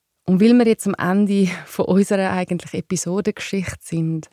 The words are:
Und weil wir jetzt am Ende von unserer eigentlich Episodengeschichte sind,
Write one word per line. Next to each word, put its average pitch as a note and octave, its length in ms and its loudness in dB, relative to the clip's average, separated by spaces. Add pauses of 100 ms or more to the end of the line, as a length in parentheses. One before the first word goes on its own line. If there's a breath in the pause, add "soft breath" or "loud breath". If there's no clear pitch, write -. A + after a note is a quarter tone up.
(240)
Und F#3 160 2
weil A3+ 140 6
wir A#3+ 120 6
jetzt A3 200 0
am G3 80 -2
Ende G3 540 2 (180)
von - 200 -4
unserer G3 440 0
eigentlich F3+ 440 -4
Episodengeschichte F#3+ 1040 -6
sind, D#3+ 520 -4